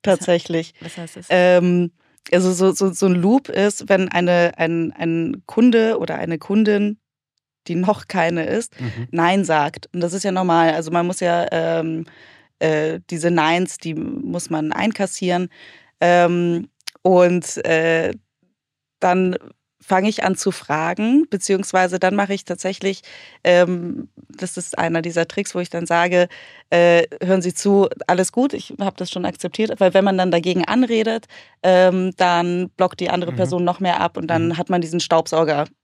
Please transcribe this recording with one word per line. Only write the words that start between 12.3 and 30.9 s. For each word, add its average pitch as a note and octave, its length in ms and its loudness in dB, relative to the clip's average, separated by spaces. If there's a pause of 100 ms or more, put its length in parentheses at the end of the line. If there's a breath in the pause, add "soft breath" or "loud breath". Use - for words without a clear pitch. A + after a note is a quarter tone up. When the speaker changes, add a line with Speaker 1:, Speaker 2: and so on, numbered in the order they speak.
Speaker 1:
äh, D#3 420 -2 (100)
diese E3+ 200 -2
Neins, E3+ 480 0
die E3 160 -8
muss - 560 -8
man D#3 220 -4
einkassieren. F#3 760 -4 (520 loud breath)
Ähm, F3 680 2 (340)
und, F3+ 640 4
äh, E3 480 0 (880)
dann F#3 360 2 (460)
fange G3 280 2
ich - 140 -4
an F#3 120 0
zu - 160 -2
fragen, G#3 800 0
beziehungsweise F#3 680 0
dann F#3+ 160 0
mache G3+ 200 -2
ich F#3+ 100 -8
tatsächlich, F#3+ 560 -6 (440 loud breath)
ähm, F3 680 2 (180)
das - 300 -12
ist - 200 -10
einer E3 220 -2
dieser E3+ 260 -4
Tricks, - 280 -8
wo F3+ 60 -4
ich F3 100 -8
dann E3+ 160 -6
sage, F3 420 2 (400 loud breath)
äh, E3+ 360 6 (200)
„Hören F#3 160 2
Sie F3 140 -4
zu, G3 340 2 (180)
alles F3+ 240 0
gut, C4+ 220 0
ich - 260 -12
habe G3 200 -4
das F3+ 120 -8
schon F3+ 140 -8
akzeptiert.“ F#3 560 -6
Weil F#3 140 4
wenn G3 100 6
man F#3+ 140 2
dann F#3 120 2
dagegen F3 360 0
anredet, A3+ 600 0 (360 loud breath)